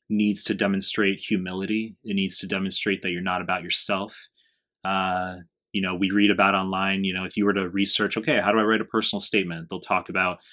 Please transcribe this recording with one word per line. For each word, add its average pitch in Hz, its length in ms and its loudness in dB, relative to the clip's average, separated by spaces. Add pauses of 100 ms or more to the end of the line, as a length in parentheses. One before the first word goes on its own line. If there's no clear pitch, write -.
needs 104 360 2
to 107 80 0
demonstrate 98 680 0
humility. 98 840 -4
It 107 120 2
needs 95 240 2
to 95 100 -2
demonstrate 95 540 0
that 92 100 -2
you're 87 100 -2
not 92 200 0
about 90 200 -2
yourself. 95 680 -2 (560)
Uh, 92 540 -2 (340)
you 101 80 -2
know, 92 140 -2
we 92 140 2
read 101 220 6
about 98 240 4
online, 95 480 0
you 92 100 -2
know, 92 120 -6
if 90 100 -10
you 101 100 2
were 101 80 4
to 95 160 -2
research, 98 480 0
"Okay, 113 220 0
how 101 140 4
do 113 40 4
I 107 60 4
write 110 180 2
a 107 40 -6
personal 107 340 -2
statement?" 85 500 -2
They'll 92 120 -8
talk 92 280 -2
about, 92 300 -2 (140)